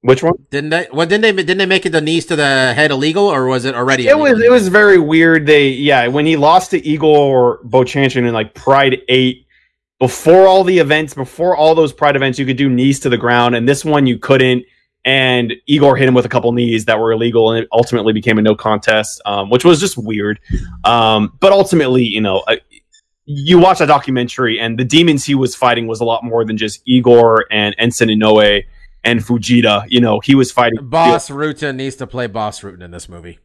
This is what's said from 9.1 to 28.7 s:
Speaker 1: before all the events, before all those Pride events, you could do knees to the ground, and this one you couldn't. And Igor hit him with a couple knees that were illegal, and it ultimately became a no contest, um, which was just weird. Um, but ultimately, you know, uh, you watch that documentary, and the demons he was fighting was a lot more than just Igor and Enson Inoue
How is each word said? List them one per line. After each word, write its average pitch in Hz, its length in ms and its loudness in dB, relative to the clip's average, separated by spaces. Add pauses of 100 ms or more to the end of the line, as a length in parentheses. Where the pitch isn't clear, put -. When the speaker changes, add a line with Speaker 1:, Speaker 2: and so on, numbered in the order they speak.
Speaker 1:
before 170 480 4
all 190 180 4
the 185 140 2
events, 151 340 0
before 165 420 -4
all 156 200 2
those 160 180 0
Pride 143 240 0
events, 135 220 -2
you 135 80 -4
could 131 100 -4
do 139 140 0
knees 135 300 0
to 135 100 -2
the 120 80 0
ground, 120 380 0
and 117 120 -2
this 139 160 -2
one 147 220 0
you 120 120 -2
couldn't. 127 460 0 (400)
And 127 500 0 (120)
Igor 143 300 2
hit 131 100 0
him 127 80 2
with 123 120 2
a - 20 -8
couple 120 240 -2
knees 117 320 -2
that 110 140 0
were 113 140 -2
illegal, 113 380 0
and 113 120 -2
it - 100 -10
ultimately 113 400 0
became 107 240 -2
a 107 60 0
no 107 120 2
contest, 107 680 -4
um, 101 240 -6
which 123 160 0
was 170 160 4
just 190 160 -6
weird. 107 420 -6 (460)
Um, 110 560 0
but 190 100 4
ultimately, 156 540 0
you 110 160 -4
know, 95 260 -2
uh, 113 100 0 (680)
you 147 340 2
watch 185 200 4
that 160 80 -2
documentary, 127 720 -2
and 117 180 -6
the 127 60 -2
demons 147 400 2
he 143 100 -2
was 131 220 -2
fighting 120 300 -2
was 110 140 -8
a 120 40 -4
lot 117 200 -4
more 117 200 -2
than 110 120 -6
just 107 300 -8
Igor 120 640 4
and 104 280 -2
Enson 117 320 0
Inoue 107 540 2 (400)